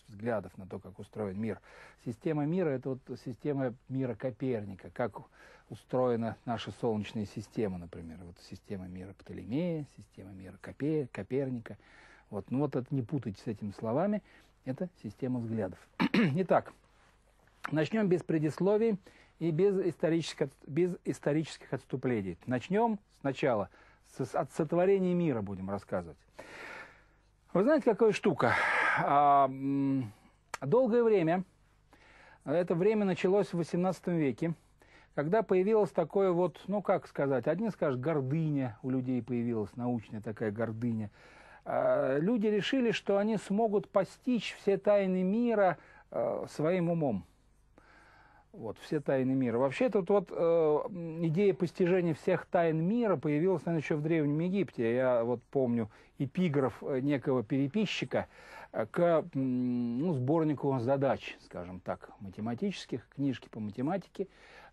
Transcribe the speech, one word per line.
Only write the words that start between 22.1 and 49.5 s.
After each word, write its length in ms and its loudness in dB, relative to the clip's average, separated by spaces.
Начнём 520 0
сначала, 480 0
с, 180 -6
от 180 -4
сотворения 640 2
мира 280 0
будем 280 -6
рассказывать. 480 -6
Вы 100 4
знаете, 220 4
какая 280 4
штука? 420 2
А, 480 6
м, 640 -2
долгое 440 2
время, 400 4
это 300 2
время 300 2
началось 440 2
в 60 -8
восемнадцатом 640 0
веке, 380 0
когда 280 0
появилось 480 2
такое 420 2
вот, 340 0
ну, 160 -2
как 240 0
сказать, 400 0
одни 240 0
скажут, 300 -2
гордыня 800 -2
у 80 -4
людей 320 -2
появилась, 540 -2
научная 440 -4
такая 300 -4
гордыня. 600 -4
А, 540 2
люди 300 2
решили, 420 2
что 280 0
они 180 0
смогут 520 0
постичь 720 -2
все 160 2
тайны 460 2
мира, 560 2
э, 400 -2
своим 400 2
умом. 340 0
Вот, 260 -10
все 220 -2
тайны 340 2
мира. 240 2